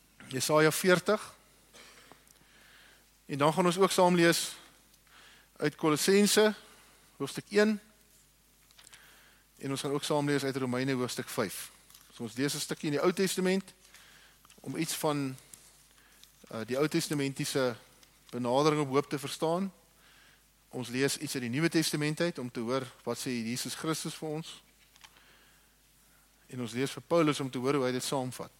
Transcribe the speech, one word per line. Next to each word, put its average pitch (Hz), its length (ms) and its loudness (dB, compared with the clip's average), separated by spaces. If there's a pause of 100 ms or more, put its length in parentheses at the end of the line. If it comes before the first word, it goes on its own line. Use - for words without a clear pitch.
(340)
Jesaja 151 400 4
veertig. 185 480 2 (2000)
En 139 100 -2
dan 151 120 4
gaan 180 160 4
ons 170 80 0
ook 190 160 4
saam 180 240 6
lees 170 340 4 (1120)
uit 147 160 -2
Kolossense, 196 680 4 (720)
hoofstuk - 320 -10
een. 208 220 4 (1900)
En 135 140 -6
ons - 60 -6
gaan 139 120 -4
ook 143 120 -4
saam 147 240 0
lees 139 160 2
uit 135 120 -2
Romeine, 127 400 -2
hoofstuk 123 320 -4
vyf. - 400 -4 (460)
So 117 100 -10
ons 110 120 -10
lees 139 180 -2
'n 143 100 -6
stukkie 156 240 -6
in 143 80 -2
die 143 60 -2
Ou 180 100 2
Testament, 190 600 0 (880)
om 139 160 -8
iets 170 160 -4
van, 143 440 -2 (1120)
eh, 113 180 -10
die 123 120 -4
Ou 151 100 2
Testamentiese 139 880 -2 (560)
benadering 135 500 2
op 135 140 -2
hoop 143 140 2
te 143 100 -4
verstaan. 170 520 -2 (1000)
Ons 123 160 -8
lees 131 300 0
iets 147 180 -6
uit 127 80 -4
die 117 80 -4
Nuwe 156 180 0
Testament 151 520 0
uit 170 180 -2
om 123 120 -8
te - 80 -8
hoor 123 260 -2 (180)
wat 120 160 -6
sê 139 100 -8
Jesus 120 460 -6
Christus 160 400 -6
vir 160 140 -10
ons. - 340 -10 (1800)
En 123 140 -8
ons 113 100 -6
lees 127 200 -2
vir - 160 -12
Paulus 160 320 4
om 135 120 -4
te 131 80 -6
hoor 131 160 0
hoe 131 100 0
hy 127 60 0
dit 123 120 -4
saamvat. 127 560 -6